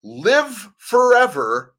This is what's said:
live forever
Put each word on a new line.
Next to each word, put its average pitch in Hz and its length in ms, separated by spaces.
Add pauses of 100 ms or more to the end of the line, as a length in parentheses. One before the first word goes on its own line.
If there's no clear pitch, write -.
live 220 720
forever 233 1000